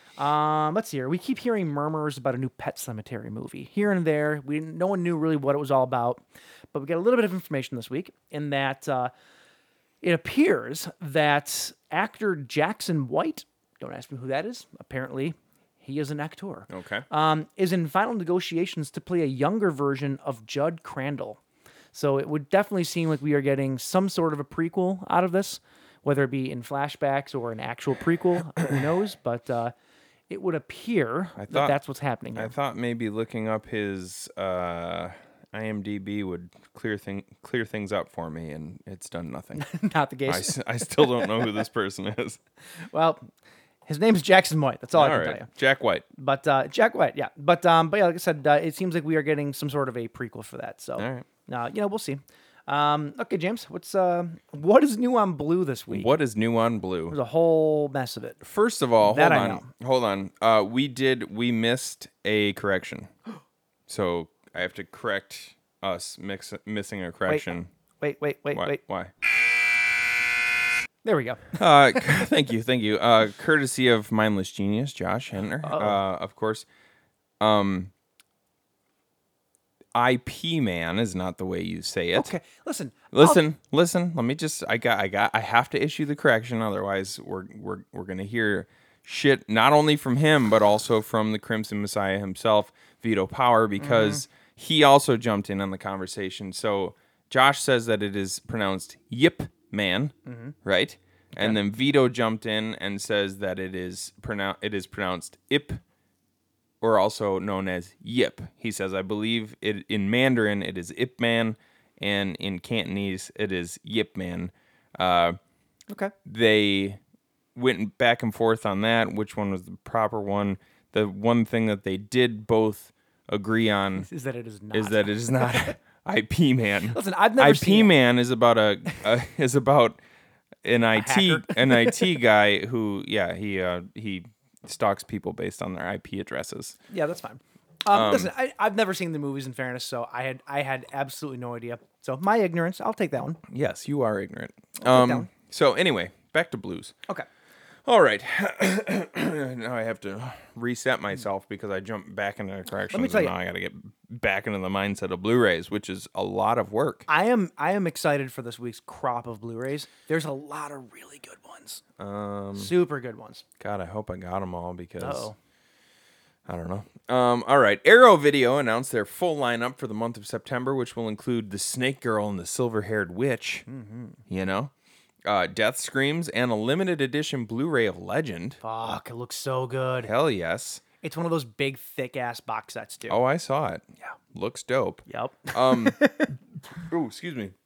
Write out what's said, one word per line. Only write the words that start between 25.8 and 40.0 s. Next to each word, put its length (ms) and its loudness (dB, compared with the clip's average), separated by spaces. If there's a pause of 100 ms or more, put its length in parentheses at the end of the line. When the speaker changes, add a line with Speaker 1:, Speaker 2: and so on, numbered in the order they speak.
Speaker 1:
whether 200 2
it 80 0
be 200 -4
in 120 -8
flashbacks 760 -4
or 120 -6
an 100 -8
actual 360 -4
prequel, 600 0 (120)
who 120 0
Speaker 2:
<clears throat> 20 -2
Speaker 1:
knows? 400 -2
But, 280 -6
uh, 220 -2 (580)
it 120 -10
would 120 -2
appear 840 -2
Speaker 2:
I 40 -12
Speaker 1:
that 100 -12
Speaker 2:
thought, 180 0
Speaker 1:
that's 200 0
what's 120 -10
happening 380 -6
Speaker 2:
I 40 -6
Speaker 1:
here. 80 -6
Speaker 2:
thought 260 -4
maybe 340 -4
looking 380 -4
up 180 -4
his, 680 -6
uh, 720 -4 (420)
I 140 -8
M 160 -4
D 160 -6
B 260 -6
would 280 -8 (240)
clear 240 -6
thing, 260 -10 (180)
clear 220 -4
things 260 -8
up 200 -4
for 180 -10
me, 220 -10
and 360 -14
it's 220 -16
done 240 -10
nothing. 320 -12 (160)
Speaker 1:
<laughs> 140 -2
Not 160 0